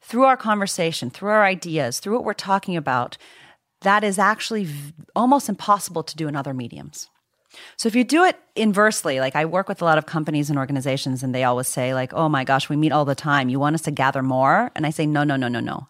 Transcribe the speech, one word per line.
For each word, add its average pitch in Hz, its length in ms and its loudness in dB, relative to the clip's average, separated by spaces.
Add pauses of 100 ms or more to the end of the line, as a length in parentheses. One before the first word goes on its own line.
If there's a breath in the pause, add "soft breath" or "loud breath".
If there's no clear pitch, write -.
through 240 220 0
our 262 140 6
conversation, 190 720 -2
through 202 200 -6
our 214 140 6
ideas, 165 560 -2
through 202 140 -4
what 240 100 -2
we're 214 100 -4
talking 196 440 -2
about, 131 400 -2 (640 loud breath)
that 208 220 2
is 196 140 -2
actually 208 480 0
v-, 147 280 -10 (220)
almost 262 340 2
impossible 185 540 -2
to - 120 -14
do 156 120 -4
in 147 80 -4
other 139 180 -4
mediums. 120 560 -12 (680 loud breath)
So - 100 -4
if 208 80 0
you 247 80 6
do 320 200 4
it 370 140 4 (180)
inversely, 208 640 2
like, 131 160 0
I 151 100 2
work 180 220 -2
with 202 140 -8
a 175 40 0
lot 160 120 6
of 151 80 0
companies 151 440 -2
and 147 100 0
organizations, 131 640 -2
and 131 100 -2
they 127 100 0
always 123 240 2
say, 127 280 -2
like, 127 180 -4
"Oh 156 160 0
my 139 140 0
gosh, 135 260 2
we 151 80 -2
meet 151 140 2
all 147 140 2
the 139 100 0
time. 143 340 0
You 131 100 -2
want 147 140 2
us 160 100 -2
to 156 80 -4
gather 135 300 2
more?" 135 540 2
And 151 100 -2
I 151 60 0
say, 160 160 -2
"No, 151 160 2
no, 147 120 0
no, 127 120 -2
no, 120 120 -4
no. - 300 -8